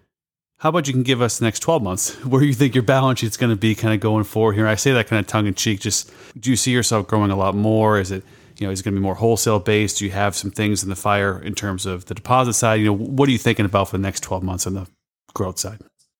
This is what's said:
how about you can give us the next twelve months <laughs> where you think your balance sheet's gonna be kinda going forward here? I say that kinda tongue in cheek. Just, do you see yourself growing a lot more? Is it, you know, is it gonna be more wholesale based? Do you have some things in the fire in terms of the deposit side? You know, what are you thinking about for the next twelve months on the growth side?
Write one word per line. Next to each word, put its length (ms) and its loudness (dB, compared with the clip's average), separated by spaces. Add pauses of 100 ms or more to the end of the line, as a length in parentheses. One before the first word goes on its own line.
(600)
how 100 0
about 180 0
you 60 -4
can 100 2
give 180 2
us 180 0
the 60 0
next 140 -2
twelve 220 0
months 340 -4
<laughs> 80 -20
where 200 2
you 100 4
think 220 2
your 80 2
balance 360 2
sheet's 160 -4
gonna 200 2
be 200 2
kinda 220 0
going 260 0
forward 300 2
here? 140 2
I 80 2
say 180 2
that 160 0
kinda 140 0
tongue 240 0
in 80 -2
cheek. 260 -2
Just, 280 -4 (300)
do 120 0
you 40 4
see 160 0
yourself 360 0
growing 240 2
a 40 0
lot 200 0
more? 440 4
Is 120 -2
it, 120 -6 (360)
you 80 -4
know, 40 -4
is 80 -6
it 40 -10
gonna 120 -2
be 60 0
more 140 -2
wholesale 440 2
based? 380 0
Do 80 -4
you 60 -4
have 240 -2
some 160 -6
things 320 -2
in 60 -6
the 60 -6
fire 460 0
in 140 -8
terms 320 -6
of 180 -8
the 80 -10
deposit 400 0
side? 220 2
You 100 2
know, 80 4
what 340 0
are 40 4
you 80 2
thinking 260 2
about 240 0
for 80 -4
the 60 0
next 180 -4
twelve 220 -6
months 240 -4
on 80 -6
the 120 -8 (460)
growth 240 -6
side? 220 -8 (400)